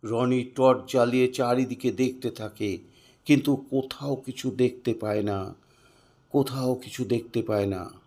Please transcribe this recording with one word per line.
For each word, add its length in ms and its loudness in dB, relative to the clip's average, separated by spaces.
রনি 400 0
টর্চ 460 4
জ্বালিয়ে 380 4
চারিদিকে 640 0
দেখতে 380 -2
থাকে, 480 -6
কিন্তু 320 4
কোথাও 440 -4
কিছু 360 -8
দেখতে 440 0
পায় 280 -2
না, 320 -4
কোথাও 440 0
কিছু 300 -8
দেখতে 380 -2
পায় 240 0
না। 240 -6